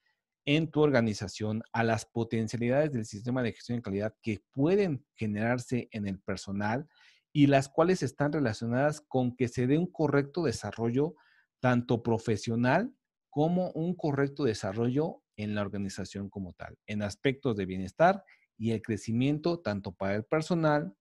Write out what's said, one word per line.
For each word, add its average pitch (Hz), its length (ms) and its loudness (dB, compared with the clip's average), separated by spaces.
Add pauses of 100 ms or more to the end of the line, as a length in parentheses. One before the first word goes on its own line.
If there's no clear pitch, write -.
(460)
en 156 240 2
tu 151 120 0
organización, 110 920 0
a 117 140 2
las 113 200 2
potencialidades 117 840 0
del 113 140 -4
sistema 123 360 -4
de 113 120 -2
gestión - 240 -8
de 117 40 -6
calidad 104 400 -4
que 107 300 -4
pueden 170 540 2 (100)
generarse 113 760 -2
en 104 120 -4
el 98 140 -4
personal 104 680 -4 (420)
y 143 160 6
las 139 220 4
cuales 175 340 2
están 143 300 -2
relacionadas 131 680 0
con 123 380 -2
que 123 100 2
se 123 180 -2
dé 139 120 4
un 175 120 0
correcto 143 540 0
desarrollo 120 720 0 (460)
tanto 120 420 2
profesional 117 880 0 (360)
como 175 420 0
un 175 240 -2
correcto 143 480 0
desarrollo 117 800 0 (140)
en 107 180 -4
la 104 60 0
organización 98 680 -6
como 95 220 -10
tal, - 260 -16 (100)
en 104 160 -4
aspectos 127 520 -2
de 98 100 -2
bienestar 95 600 2 (320)
y 113 140 -2
el 107 100 -2
crecimiento 143 800 0
tanto 101 320 -4
para 98 220 -2
el 107 100 -4
personal 156 760 0